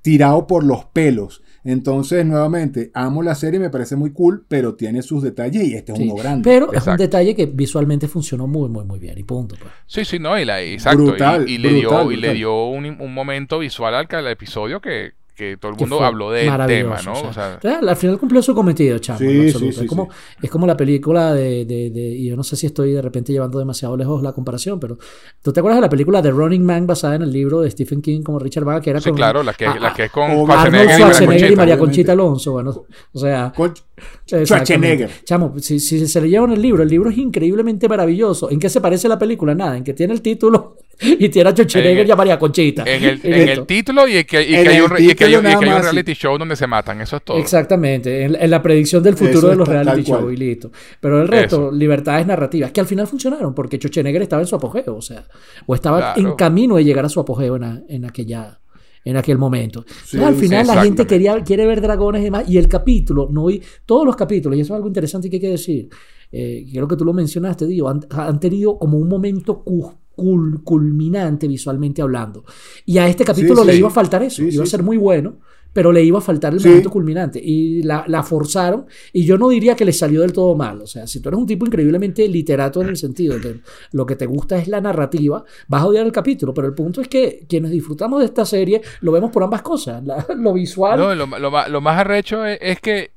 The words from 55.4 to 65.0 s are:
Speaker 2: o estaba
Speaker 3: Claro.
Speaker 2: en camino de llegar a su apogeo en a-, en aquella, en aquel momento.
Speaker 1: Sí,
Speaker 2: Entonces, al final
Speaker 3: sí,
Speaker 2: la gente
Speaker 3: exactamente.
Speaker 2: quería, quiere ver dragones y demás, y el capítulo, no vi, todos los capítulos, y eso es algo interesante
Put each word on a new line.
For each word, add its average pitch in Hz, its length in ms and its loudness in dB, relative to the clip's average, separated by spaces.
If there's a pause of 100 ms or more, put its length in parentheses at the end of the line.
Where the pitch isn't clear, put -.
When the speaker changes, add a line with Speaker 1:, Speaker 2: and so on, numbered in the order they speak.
Speaker 2:
o 127 80 -2
estaba 151 220 0 (180)
Speaker 3:
Claro. - 60 0
Speaker 2:
en 185 160 0
camino 190 400 2
de 160 80 4
llegar 135 200 2
a 151 40 -2
su 156 120 -4
apogeo 131 360 -4
en 120 80 -6
a-, 117 240 -10
en 127 160 -10
aquella, 113 540 -12 (460)
en 127 120 -4
aquel 135 220 0
momento. 120 460 -4 (200)
Speaker 1:
Sí, - 120 -10
Speaker 2:
Entonces, 135 60 2
al 143 120 4
final 196 320 2
Speaker 3:
sí, - 80 -
Speaker 2:
la - 80 6
gente 208 200 4
Speaker 3:
exactamente. - 40 2
Speaker 2:
quería, 202 380 2
quiere 202 220 2
ver 220 140 0
dragones 208 420 0
y - 20 -2
demás, 202 240 -4
y 180 100 4
el 170 100 6
capítulo, 143 600 2
no 151 160 0
vi, 185 160 -2 (220)
todos 269 220 2
los 240 100 0
capítulos, 151 420 -2
y - 40 0
eso 151 120 -4
es - 20 -6
algo 214 120 -6
interesante 185 420 -4